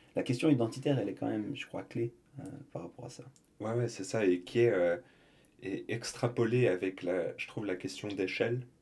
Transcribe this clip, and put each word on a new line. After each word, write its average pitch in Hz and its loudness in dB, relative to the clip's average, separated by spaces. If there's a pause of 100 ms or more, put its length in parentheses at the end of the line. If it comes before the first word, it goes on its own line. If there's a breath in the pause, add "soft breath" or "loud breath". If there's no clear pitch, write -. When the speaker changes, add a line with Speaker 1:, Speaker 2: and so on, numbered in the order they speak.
(140 loud breath)
Speaker 1:
la 95 0
question 131 2
identitaire, 131 2
elle 101 0
est 98 -4
quand - -4
même, 110 -2
je - -10
crois, - -8
clé, 117 -4 (260)
euh, - -10 (300)
par 165 -8
rapport - -14
à - -14
ça. - -16 (380)
Speaker 2:
Ouais, 107 -4
ouais, 120 0
c'est 107 -8
ça, 110 2
et 90 6
qui - 0
est, 117 8
euh, 87 4 (640 soft breath)
est 95 -6
extrapolée 120 2
avec, 92 0
la, 87 0
je - -8
trouve, 113 -6
la 98 -2
question - -6
d'échelle, 101 0 (220)